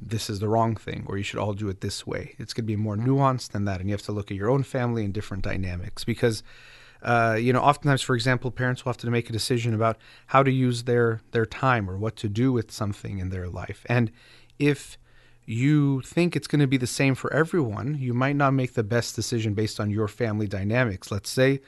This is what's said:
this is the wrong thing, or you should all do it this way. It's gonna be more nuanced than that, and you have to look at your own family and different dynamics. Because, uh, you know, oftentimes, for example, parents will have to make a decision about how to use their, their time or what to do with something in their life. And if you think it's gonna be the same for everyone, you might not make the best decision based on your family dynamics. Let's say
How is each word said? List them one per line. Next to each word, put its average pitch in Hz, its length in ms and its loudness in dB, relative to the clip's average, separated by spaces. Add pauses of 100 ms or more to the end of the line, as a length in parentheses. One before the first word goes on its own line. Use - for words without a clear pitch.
this 107 280 -6
is 101 120 -6
the 104 80 -2
wrong 113 280 2
thing, - 320 -8
or 98 80 -6
you 101 80 -4
should - 160 -6
all 104 140 -2
do 104 160 -6
it 95 100 -8
this - 260 -6
way. - 320 -8
It's 113 140 -10
gonna 117 140 -6
be 107 100 -2
more 104 200 -2
nuanced 131 560 2
than 101 120 -2
that, 98 160 -2
and 95 80 -4
you 101 60 0
have 98 80 -6
to - 100 -8
look 104 180 -6
at 101 60 -6
your 101 140 0
own 139 120 2
family 120 440 -2
and 98 60 -4
different 101 300 -6
dynamics. 95 640 -4
Because, 113 380 0 (600)
uh, 117 380 4
you 123 120 4
know, 127 100 2
oftentimes, 139 400 4
for 131 120 0
example, 123 360 0
parents 127 340 -2
will 127 60 -2
have 113 80 -4
to 120 120 -4
make 117 200 0
a - 20 -8
decision 117 400 0
about 110 240 2 (300)
how 135 160 6
to 135 80 2
use 127 340 2
their, 120 460 2
their 113 160 2
time 117 420 0
or 92 80 -6
what 107 200 -2
to - 120 -4
do 120 240 2
with 117 180 0
something 104 480 -6
in 92 120 -4
their 92 180 -6
life. 90 380 -10
And 120 260 2 (460)
if 143 400 0 (500)
you 139 540 4
think 170 320 0
it's - 140 -4
gonna 147 180 4
be 135 100 2
the 127 120 0
same 135 260 2
for - 180 -4
everyone, 135 680 0
you 127 120 -2
might 131 220 0
not 143 180 4
make 131 220 0
the 120 80 2
best 110 320 -2
decision 110 400 -2
based 107 240 -2
on 104 120 -2
your 104 180 0
family 107 400 -2
dynamics. 101 640 -2
Let's 104 180 -6
say 135 380 2